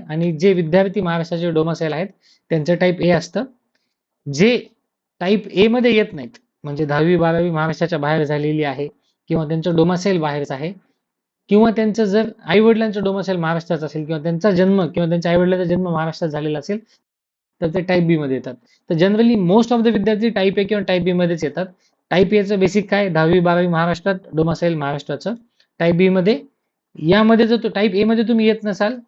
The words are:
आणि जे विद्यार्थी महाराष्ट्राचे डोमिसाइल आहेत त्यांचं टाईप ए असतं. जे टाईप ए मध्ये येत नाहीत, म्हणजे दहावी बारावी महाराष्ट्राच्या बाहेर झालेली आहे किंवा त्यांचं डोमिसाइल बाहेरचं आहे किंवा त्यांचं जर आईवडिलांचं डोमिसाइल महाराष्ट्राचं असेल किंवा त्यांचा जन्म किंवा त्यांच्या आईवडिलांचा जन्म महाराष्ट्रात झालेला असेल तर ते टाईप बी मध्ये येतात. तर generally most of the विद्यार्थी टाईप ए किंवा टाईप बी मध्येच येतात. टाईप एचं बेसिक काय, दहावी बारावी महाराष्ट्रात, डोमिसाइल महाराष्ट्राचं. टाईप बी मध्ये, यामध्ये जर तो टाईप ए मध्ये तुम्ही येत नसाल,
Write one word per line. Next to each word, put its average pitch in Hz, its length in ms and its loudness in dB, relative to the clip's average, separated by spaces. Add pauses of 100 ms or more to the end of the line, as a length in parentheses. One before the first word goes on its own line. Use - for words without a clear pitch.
आणि 165 220 -2
जे 170 220 2
विद्यार्थी 185 480 0
महाराष्ट्राचे 170 500 -4
डोमिसाइल 160 420 -2
आहेत 170 140 -4 (440)
त्यांचं 165 240 0
टाईप 180 260 0
ए 175 80 2
असतं. 175 340 -2 (800)
जे 160 320 2 (640)
टाईप 202 260 -2
ए 190 200 2
मध्ये 233 280 2
येत 214 180 0
नाहीत, 127 160 -12 (340)
म्हणजे 147 220 -4
दहावी 156 320 2
बारावी 170 320 0
महाराष्ट्राच्या 160 500 -2
बाहेर 151 240 0
झालेली 151 400 -2
आहे 143 240 -6 (420)
किंवा 160 180 -2
त्यांचं 165 280 -2
डोमिसाइल 180 440 2
बाहेरचं 147 340 -4
आहे 143 180 -8 (800)
किंवा 214 220 4
त्यांचं 220 340 0
जर 220 240 0 (160)
आईवडिलांचं 214 580 2
डोमिसाइल 190 340 -2
महाराष्ट्राचं 165 480 -4
असेल 156 200 -8
किंवा 156 180 -6
त्यांचा 170 280 0
जन्म 190 360 2
किंवा 170 220 -2
त्यांच्या 170 220 0
आईवडिलांचा 180 340 2
जन्म 175 240 -2
महाराष्ट्रात 160 420 -4
झालेला 151 280 -4
असेल 208 200 -6 (800)
तर 175 120 0
ते 185 80 -2
टाईप 180 220 0
बी 165 140 2
मध्ये 139 180 -4
येतात. 127 200 -8 (340)
तर 175 60 -2
generally 214 480 4
most 220 300 4
of 233 100 2
the 233 100 2
विद्यार्थी 214 360 0
टाईप 196 300 0
ए 202 40 2
किंवा 202 200 -2
टाईप 180 200 0
बी 180 80 0
मध्येच 175 320 0
येतात. 160 220 -4 (460)
टाईप 185 220 2
एचं 202 260 0
बेसिक 190 320 0
काय, 202 180 0
दहावी 160 300 2
बारावी 175 280 2
महाराष्ट्रात, 170 480 -2 (180)
डोमिसाइल 165 420 0
महाराष्ट्राचं. 147 580 -6 (460)
टाईप 170 160 2
बी 185 140 4
मध्ये, 185 300 2 (560)
यामध्ये 220 520 4
जर 233 160 0
तो 220 60 -2
टाईप 196 260 0
ए 208 80 2
मध्ये 226 240 2
तुम्ही 220 200 2
येत 214 160 0
नसाल, 208 320 -2 (120)